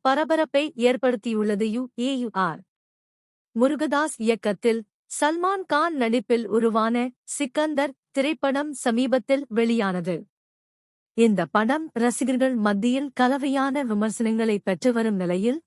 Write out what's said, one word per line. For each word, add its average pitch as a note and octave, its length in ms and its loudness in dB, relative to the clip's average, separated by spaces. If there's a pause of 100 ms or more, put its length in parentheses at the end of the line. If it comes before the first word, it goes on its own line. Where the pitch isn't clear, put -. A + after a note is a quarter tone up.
பரபரப்பை D4+ 640 0 (120)
ஏற்படுத்தியுள்ளது. A3 920 0
யு A#3+ 120 -4 (160)
ஏ B3 200 -2
யு B3 140 -4
ஆர் F#3 280 -2 (960)
முருகதாஸ் C#4+ 600 0
இயக்கத்தில் A3 680 -2 (280)
சல்மான் F4+ 560 0
கான் D#4 300 0
நடிப்பில் A#3 520 0
உருவான A3+ 480 2 (280)
சிக்கந்தர் C#4+ 720 -2 (140)
திரைப்படம் C#4 600 -2
சமீபத்தில் C4 760 0
வெளியானது. G3 680 0 (1000)
இந்த A3 300 4
படம் C4 460 0
ரசிகர்கள் B3 600 0
மத்தியில் A#3+ 580 0
கலவையான C4+ 720 0
விமர்சனங்களை A3 760 0
பெற்று F#3+ 340 0
வரும் A3 220 0
நிலையில் F#3 520 0